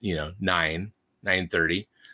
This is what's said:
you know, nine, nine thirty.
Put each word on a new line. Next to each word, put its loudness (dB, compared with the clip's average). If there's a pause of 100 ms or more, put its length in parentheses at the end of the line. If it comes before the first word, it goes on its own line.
you 0
know, -4
nine, 0 (300)
nine 0
thirty. 0 (260)